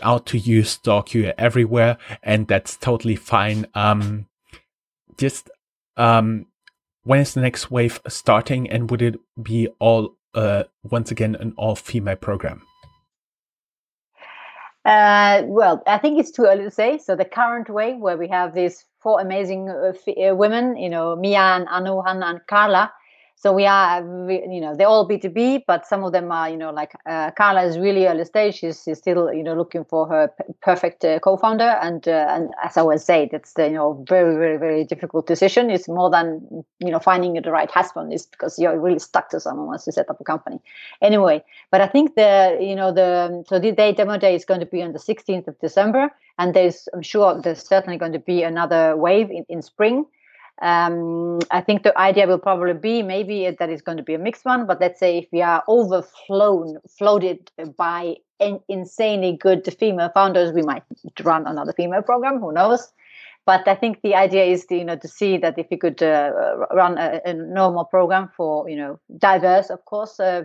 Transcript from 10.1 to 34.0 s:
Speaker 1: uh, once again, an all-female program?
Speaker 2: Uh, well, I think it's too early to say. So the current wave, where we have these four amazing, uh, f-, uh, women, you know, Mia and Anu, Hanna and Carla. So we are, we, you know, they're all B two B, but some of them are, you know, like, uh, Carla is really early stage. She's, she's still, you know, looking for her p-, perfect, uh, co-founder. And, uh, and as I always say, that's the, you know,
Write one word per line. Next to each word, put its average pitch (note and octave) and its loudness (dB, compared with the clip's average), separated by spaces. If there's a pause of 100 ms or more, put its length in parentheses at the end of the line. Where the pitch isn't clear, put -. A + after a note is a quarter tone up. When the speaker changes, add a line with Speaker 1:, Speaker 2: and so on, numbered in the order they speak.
Speaker 1:
uh, G#2 0 (220)
once A#2 -4
again, A2 -2
an A2+ -8
all-female G2+ -4
program? - -8 (2250)
Speaker 2:
Uh, G#3 6
well, G3 2
I G#3 2
think D4+ 0
it's - 0
too A#3+ 0
early G3 6
to G3+ -8
say. B3 -2
So F#3+ -4
the F#3+ 0
current A#3 -2
wave, A3+ -4
where F#3 -2
we E3+ -6
have F3+ -2
these F3+ -4 (160)
four G#3+ 2
amazing, F#3+ -6
uh, F#3 -4
f-, F#3+ -2
uh, F#3+ 2
women, A3+ 0
you F3+ -8
know, E3 -4
Mia G3 0
and F#3 2
Anu, F#3 -4
Hanna F#3 -4
and F3 -8
Carla. G#3 2 (480)
So G3+ 2
we G3 2
are, F#3 4
we, F3+ -6
you F3+ -8
know, D3+ -8
they're F#3+ 4
all G#3+ 6
B G3+ -2
two F#3+ -6
B, B3 0
but F3 -2
some G3 -4
of F#3 -6
them F3 -2
are, E3 -4
you E3 -10
know, D#3+ -10
like, D3+ -8 (160)
uh, D#3+ -4
Carla G3 2
is E3 -2
really F#3+ 2
early E3 -2
stage. G#3 0
She's, E3 -8
she's D#3 -8
still, F3 0
you D#3+ -6
know, E3 -6
looking E3 -6
for D#3+ -2
her D#3 0
p-, - -12
perfect, F3+ 0
uh, D#3+ 2
co-founder. A3 2
And, E3+ -6
uh, D#3 2
and E3 -4 (140)
as - -4
I E3 2
always D#3 2
say, D#3 2
that's - -12
the, D#3 0
you D#3 -4
know, D3 -4